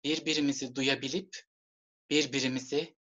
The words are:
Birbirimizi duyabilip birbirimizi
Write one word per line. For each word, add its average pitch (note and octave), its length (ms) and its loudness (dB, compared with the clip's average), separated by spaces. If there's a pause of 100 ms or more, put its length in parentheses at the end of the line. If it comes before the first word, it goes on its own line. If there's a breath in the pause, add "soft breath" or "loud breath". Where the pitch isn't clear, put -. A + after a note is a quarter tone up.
Birbirimizi D3 680 0
duyabilip C3+ 720 -2 (600)
birbirimizi C#3 960 0